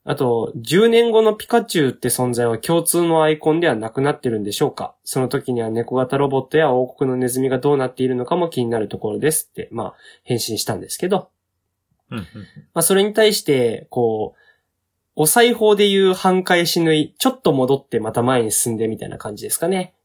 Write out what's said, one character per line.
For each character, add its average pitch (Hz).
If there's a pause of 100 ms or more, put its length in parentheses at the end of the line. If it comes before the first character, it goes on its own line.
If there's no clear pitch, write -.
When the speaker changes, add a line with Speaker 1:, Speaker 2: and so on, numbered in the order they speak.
Speaker 1:
あ 139
と、 120
十 165
年 233
後 220
の 214
ピ -
カ 233
チ -
ュ 139
ウ -
っ -
て -
存 123
在 120
は 117
共 165
通 175
の 165
ア 156
イ 156
コ 156
ン 170
で 170
は 131
な 110
く 135
な 143
っ 143
て 131
る 113
ん 104
で 101
し -
ょ 143
う -
か？ -
そ -
の 127
時 127
に 120
は 113
猫 117
型 127
ロ 139
ボ 135
ッ 131
ト 151
や 156
王 127
国 131
の 127
ネ 127
ズ 131
ミ 131
が 127
ど 143
う 143
な 131
っ 127
て -
い 127
る 127
の 123
か 170
も 170
気 127
に 117
な 117
る 104
と 101
こ 107
ろ 104
で 147
す -
っ -
て、 -
ま 117
あ、 - (280)
返 123
信 110
し -
た -
ん 90
で 98
す -
け 180
ど、 190 (800)
Speaker 2:
う 123
ん -
う -
ん 92
う -
ん。 - (460)
Speaker 1:
ま 165
あ、 -
そ 190
れ 196
に 208
対 214
し -
て、 123
こ 110
う、 - (800)
お 156
裁 240
縫 214
で 202
い 196
う 190
半 185
返 175
し 170
縫 160
い、 151
ち -
ょ -
っ 254
と 165
戻 135
っ -
て 117
ま 110
た 117
前 127
に 110
進 117
ん 110
で 110
み 110
た -
い -
な -
感 104
じ 110
で 104
す -
か 170
ね。 185 (100)